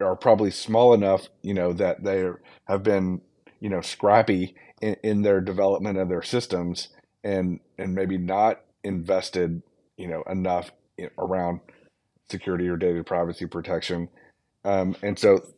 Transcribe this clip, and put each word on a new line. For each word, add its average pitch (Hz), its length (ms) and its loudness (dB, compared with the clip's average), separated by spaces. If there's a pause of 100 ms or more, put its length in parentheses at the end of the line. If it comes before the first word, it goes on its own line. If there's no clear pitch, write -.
are 95 160 0
probably 107 340 4
small 120 420 6
enough, 98 360 4 (140)
you 98 120 -4
know, 90 200 0
that 90 300 -2
they 95 240 0 (360)
have 98 180 -2
been, 95 380 2 (400)
you 104 80 -6
know, 92 120 -2
scrappy 101 720 2 (260)
in, 107 220 -2
in 104 200 0
their 101 180 4
development 98 580 0
of 92 100 0
their 87 140 -2
systems 87 640 -4 (340)
and, 92 380 -2 (180)
and 95 160 -6
maybe 95 240 -2
not 98 420 0 (220)
invested, 90 800 -2 (340)
you 90 120 -12
know, 80 200 -8
enough 92 420 -2 (300)
i-, 90 180 -12
around 90 420 -4 (680)
security 90 400 -4
or 87 80 -2
data 85 280 0
privacy 87 420 -4
protection. 85 640 -6 (560)
Um, 95 360 0
and 101 160 -4
so, 98 300 4 (100)